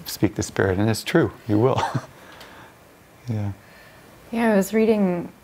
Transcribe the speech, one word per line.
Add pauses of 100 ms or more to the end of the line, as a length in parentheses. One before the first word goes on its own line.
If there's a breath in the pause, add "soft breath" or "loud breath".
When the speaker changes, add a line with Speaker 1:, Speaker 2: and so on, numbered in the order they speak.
Speaker 1:
speak
the
Spirit,"
and
it's
true, (160)
you
will.
<laughs>
Yeah. (800 loud breath)
Speaker 2:
Yeah,
I
was
reading, (120)